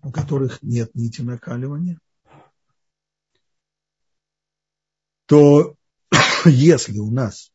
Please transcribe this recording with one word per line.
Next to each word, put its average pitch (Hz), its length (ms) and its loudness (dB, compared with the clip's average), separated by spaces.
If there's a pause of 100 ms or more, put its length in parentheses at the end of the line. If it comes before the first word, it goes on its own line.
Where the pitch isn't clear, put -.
у 139 80 -12
которых 139 500 -6
нет 117 340 -6
нити 117 260 -8
накаливания, 135 760 -10 (3250)
то 147 500 6 (360)
<coughs> - 340 0
если 139 540 2
у 107 120 -6
нас 117 440 -8